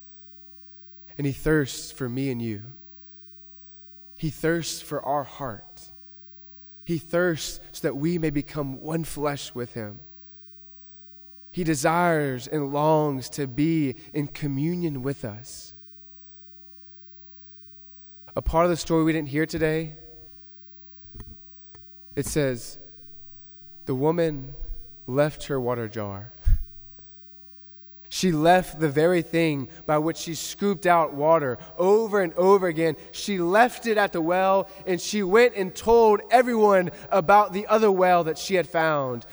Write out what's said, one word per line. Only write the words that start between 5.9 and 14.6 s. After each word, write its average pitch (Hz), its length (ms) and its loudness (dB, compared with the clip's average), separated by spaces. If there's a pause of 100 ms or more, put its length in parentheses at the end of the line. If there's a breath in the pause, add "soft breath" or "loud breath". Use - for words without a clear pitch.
He 170 140 -4
thirsts 170 600 -2 (100)
so - 160 -8
that 139 100 -4
we 165 220 -2
may 160 120 -2
become 143 500 -6
one 160 240 -6
flesh 143 500 -6
with 120 200 -8
him. 107 260 -12 (1500)
He 175 100 -4
desires 156 840 2
and 143 240 -4
longs 147 580 2
to 143 160 -6
be 143 480 0 (180 loud breath)
in 147 140 -2
communion 151 760 -4